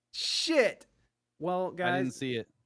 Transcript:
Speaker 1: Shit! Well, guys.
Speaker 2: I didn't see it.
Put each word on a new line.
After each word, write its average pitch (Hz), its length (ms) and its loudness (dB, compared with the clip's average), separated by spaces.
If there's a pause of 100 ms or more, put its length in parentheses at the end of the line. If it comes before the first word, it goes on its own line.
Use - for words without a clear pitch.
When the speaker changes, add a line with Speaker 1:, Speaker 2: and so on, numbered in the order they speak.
(140)
Speaker 1:
Shit! - 760 2 (520)
Well, 180 320 -2
guys. 175 220 0
Speaker 2:
I 180 60 2
didn't 127 140 -2
see 127 220 -4
it. 110 120 -6 (180)